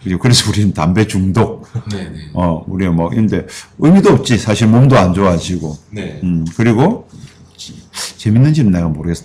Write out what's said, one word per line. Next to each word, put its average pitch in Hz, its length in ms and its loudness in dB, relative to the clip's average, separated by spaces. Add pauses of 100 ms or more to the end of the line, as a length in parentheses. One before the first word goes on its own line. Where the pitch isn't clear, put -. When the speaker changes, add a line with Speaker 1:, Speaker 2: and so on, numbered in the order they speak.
Speaker 1:
그죠? 90 160 -4
그래서 131 280 2
우리는 98 240 0
담배 92 360 0
중독. 95 580 -2 (240)
Speaker 2:
네, 95 180 -8
네. 78 100 -16 (160)
Speaker 1:
어, 85 340 -2
우리 92 200 -4
뭐, 85 200 0
근데 113 400 -2 (320)
의미도 190 320 4
없지. 127 260 2
사실 107 300 0
몸도 127 280 6
안 90 160 4
좋아지고. 85 640 -2 (140)
Speaker 2:
네. 98 320 -12
Speaker 1:
음, 85 220 -2 (120)
그리고 117 520 0 (1120)
재밌는지는 127 520 2
내가 85 160 0
모르겠어. 80 380 -6